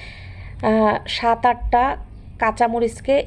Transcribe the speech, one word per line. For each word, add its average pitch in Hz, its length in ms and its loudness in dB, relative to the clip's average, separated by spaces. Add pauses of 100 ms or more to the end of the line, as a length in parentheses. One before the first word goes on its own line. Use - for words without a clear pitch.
(600)
আহ, 220 360 4 (100)
সাত 233 380 0
আটটা 247 520 2 (420)
কাঁচামরিচকে 233 880 0